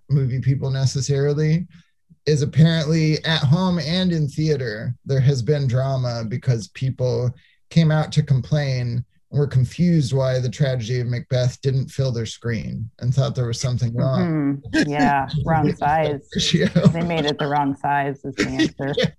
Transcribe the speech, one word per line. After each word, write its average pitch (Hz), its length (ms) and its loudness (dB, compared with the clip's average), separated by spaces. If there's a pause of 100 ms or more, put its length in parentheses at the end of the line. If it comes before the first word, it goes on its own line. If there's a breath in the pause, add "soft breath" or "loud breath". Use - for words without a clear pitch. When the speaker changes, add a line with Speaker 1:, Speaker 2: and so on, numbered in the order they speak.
(100)
Speaker 1:
movie 135 300 0
people 135 300 0
necessarily 143 960 0 (600 soft breath)
is 147 160 2
apparently 160 840 2
at 160 180 0
home 175 360 2
and 175 340 0
in 156 160 0
theater, 127 640 -2 (100)
there 135 160 2
has 131 220 4
been 139 260 0
drama 127 600 -2
because 117 400 -2
people 123 640 -2 (400 soft breath)
came 165 200 4
out 156 220 0
to 151 100 2
complain 127 840 -2 (260)
were 143 160 0
confused 147 640 2
why 131 260 2
the 127 100 -2
tragedy 127 520 -2
of 117 80 -4
Macbeth 123 520 -2
didn't 131 280 -2
fill 131 240 -2
their 113 140 -4
screen - 600 -6 (120)
and 123 120 0
thought 131 220 0
there 123 120 -2
was 117 140 -4
something 120 340 -2
wrong. 139 680 0 (100)
Speaker 2:
Mm-hmm. 151 180 2
Yeah, 143 460 2
Speaker 1:
<laughs> 147 80 -2
Speaker 2:
wrong 156 300 2
size. 151 600 -2
Speaker 1:
Ratio. 170 340 0
Speaker 2:
They 170 340 4
made 170 240 -2
it 147 120 0
the 156 100 -2
wrong 143 280 0
size 143 480 -2
is 139 120 -10
the 135 120 0
answer. 143 500 -2
Speaker 1:
<laughs> 254 60 2 (140)